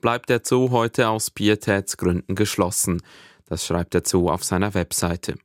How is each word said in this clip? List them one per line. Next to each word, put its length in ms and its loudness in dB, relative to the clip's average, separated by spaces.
bleibt 300 -2
der 120 4
Zoo 280 2
heute 380 2
aus 220 -2
Pietätsgründen 1040 0
geschlossen. 680 0
Das 200 -8
schreibt 260 -2
der 140 0
Zoo 240 2
auf 120 -2
seiner 300 -2
Webseite. 640 -4